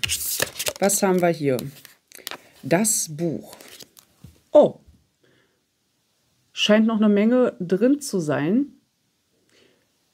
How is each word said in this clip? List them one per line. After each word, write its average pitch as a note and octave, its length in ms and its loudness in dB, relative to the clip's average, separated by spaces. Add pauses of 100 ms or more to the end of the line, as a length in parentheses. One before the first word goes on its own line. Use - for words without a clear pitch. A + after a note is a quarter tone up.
(800)
was G3 240 0
haben F#3 180 0
wir F3 80 2
hier? C#3+ 300 -2 (1040)
Das F#3+ 480 -2
Buch. D3+ 460 -8 (960)
Oh, C#4 280 6 (1700)
scheint A3 340 2
noch A3+ 100 -2
eine G#3+ 120 4
Menge A3+ 520 2
drin G3+ 400 0
zu - 180 -6
sein. D#3 480 -2 (1500)